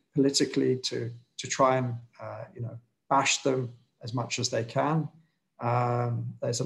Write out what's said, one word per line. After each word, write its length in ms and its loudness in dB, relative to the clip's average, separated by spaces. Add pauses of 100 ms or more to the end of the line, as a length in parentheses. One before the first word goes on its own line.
(140)
politically 640 2
to, 340 -4 (280)
to 100 -8
try 300 4
and, 160 0 (260)
uh, 240 -10 (100)
you 60 -10
know, 160 -8 (320)
bash 300 4
them 340 0 (300)
as 100 -8
much 260 -2
as 120 0
they 140 0
can. 440 0 (520)
Um, 840 0
there's 180 -2
a 60 -2